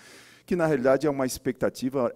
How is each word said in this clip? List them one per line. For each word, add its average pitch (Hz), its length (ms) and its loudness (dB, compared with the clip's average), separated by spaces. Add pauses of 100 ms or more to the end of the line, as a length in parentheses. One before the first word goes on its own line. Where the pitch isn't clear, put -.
(440)
que - 120 -4
na 165 100 2
realidade 139 400 2
é 151 40 2
uma 135 180 -2
expectativa, 127 880 -4